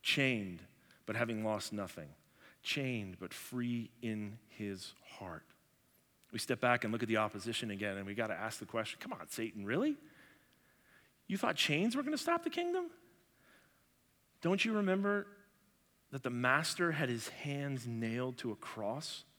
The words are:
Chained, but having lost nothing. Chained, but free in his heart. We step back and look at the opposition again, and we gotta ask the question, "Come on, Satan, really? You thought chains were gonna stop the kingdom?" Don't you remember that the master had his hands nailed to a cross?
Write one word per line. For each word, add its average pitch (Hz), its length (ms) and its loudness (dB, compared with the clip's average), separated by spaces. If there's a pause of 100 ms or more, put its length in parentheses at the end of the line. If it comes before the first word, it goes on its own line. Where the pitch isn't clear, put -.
Chained, 107 580 2 (460)
but 107 100 -4
having 117 280 0
lost 107 280 0
nothing. 92 360 -6 (540)
Chained, 113 580 -2
but 90 120 -8
free 120 580 -2 (120)
in 107 360 -4 (100)
his 98 440 -8 (260)
heart. 90 260 -10 (880)
We 113 60 -4
step 120 220 0
back 120 240 4
and 107 80 2
look 117 100 0
at 113 60 -2
the 113 80 4
opposition 107 540 0
again, 98 260 -2
and 98 100 -6
we 101 80 -6
gotta 107 200 0
ask 110 240 -4
the 104 80 -10
question, 113 340 -2
"Come 262 120 -8
on, 80 160 -10
Satan, 107 360 -4
really? 226 320 2 (1300)
You 190 100 -2
thought 190 200 2
chains 202 400 4
were 285 60 0
gonna 294 160 0
stop 339 260 2
the 339 60 0
kingdom?" 349 360 0 (1600)
Don't 185 220 6
you 226 100 2
remember 202 520 4 (840)
that 135 100 -4
the 123 80 0
master 139 640 4
had 143 160 2
his 120 200 -2
hands 143 580 -4
nailed 117 520 -2
to 117 140 -4
a 101 40 -4
cross? 113 680 -4 (140)